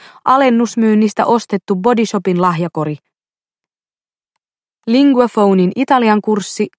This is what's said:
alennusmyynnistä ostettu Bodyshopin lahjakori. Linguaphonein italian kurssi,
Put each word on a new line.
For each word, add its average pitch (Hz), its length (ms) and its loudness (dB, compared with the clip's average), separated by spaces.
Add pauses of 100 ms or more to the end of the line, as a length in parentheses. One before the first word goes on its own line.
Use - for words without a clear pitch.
(260)
alennusmyynnistä 226 1000 0
ostettu 214 500 -2
Bodyshopin 196 680 -2
lahjakori. 165 560 -4 (1900)
Linguaphonein 226 880 2
italian 233 460 0
kurssi, 208 460 -4 (100)